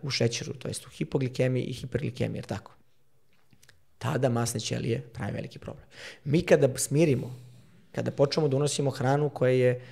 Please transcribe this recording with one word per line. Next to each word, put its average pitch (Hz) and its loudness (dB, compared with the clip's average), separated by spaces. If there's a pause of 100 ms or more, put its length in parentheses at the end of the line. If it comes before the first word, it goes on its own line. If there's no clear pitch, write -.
u 143 -6
šećeru, 120 0
to - -10
jest - -8
u - -20
hipoglikemiji 127 -2
i - -6
hiperglikemiji, 120 -4
jer - -10
tako. - -10 (1200)
Tada 131 0
masne 117 0
ćelije 120 -2 (120)
prave - -6
veliki - -10
problem. - -14 (380)
Mi 147 2
kada 143 4
smirimo, 143 2 (560)
kada - -2
počnemo - 2
da 135 2
unosimo 139 0
hranu 135 0
koja 127 2
je, 123 4 (100)